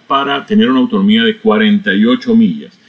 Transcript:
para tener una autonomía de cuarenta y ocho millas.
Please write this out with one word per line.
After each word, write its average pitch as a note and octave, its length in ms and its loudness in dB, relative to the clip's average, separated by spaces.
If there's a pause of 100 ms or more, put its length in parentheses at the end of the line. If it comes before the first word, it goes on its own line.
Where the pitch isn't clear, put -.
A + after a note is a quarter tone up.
para - 400 -4
tener A3 240 2
una C4 80 0
autonomía G#3 460 0
de A2 140 -2
cuarenta G#2+ 540 0
y G#2+ 120 2
ocho B2 320 0
millas. D#2 420 -2 (100)